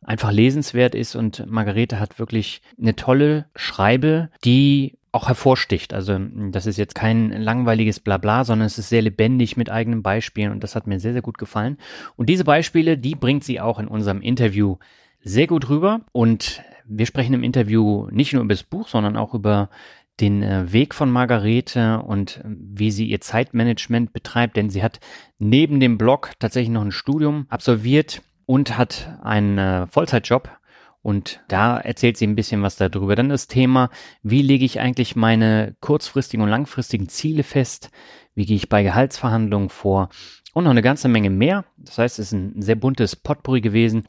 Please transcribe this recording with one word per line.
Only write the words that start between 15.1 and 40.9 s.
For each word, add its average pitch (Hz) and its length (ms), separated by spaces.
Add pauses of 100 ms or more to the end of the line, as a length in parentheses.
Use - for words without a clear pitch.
sehr 110 240
gut 139 240
rüber 196 320 (100)
und 113 500 (220)
wir 110 220
sprechen 131 260
im 123 100
Interview 107 680
nicht 143 240
nur 123 80
über 104 100
das 95 100
Buch, 196 260
sondern 104 280
auch 107 160
über 101 380 (500)
den, 101 240
äh, 95 280
Weg 135 220
von 139 160
Margarete 117 880
und, 101 360
äh, - 100
wie 104 460
sie 110 140
ihr 101 140
Zeitmanagement 117 920
betreibt, - 440
denn 104 140
sie 95 100
hat - 200 (400)
neben 139 400
dem 120 180
Blog 123 400
tatsächlich 120 300
noch 113 140
ein 101 100
Studium 147 560
absolviert 123 760 (240)
und 127 320
hat - 320 (140)
einen, 104 340
äh, 92 300
Vollzeitjob. 131 600 (540)
Und - 460
da 110 300
erzählt 120 380
sie 107 120
ein 104 80
bisschen 107 260
was 98 140
darüber. 98 400
Dann 127 120
das 143 200
Thema, 127 420 (320)
wie 120 200
lege 135 220
ich - 140
eigentlich 123 380
meine 110 640
kurzfristigen 135 640
und 104 60
langfristigen 117 580
Ziele 151 340
fest? - 480 (460)
Wie 101 100
gehe 107 80
ich 98 140
bei 104 160
Gehaltsverhandlungen 107 840
vor? 95 420 (420)
Und - 100
noch 160 80
eine 117 120
ganze 127 260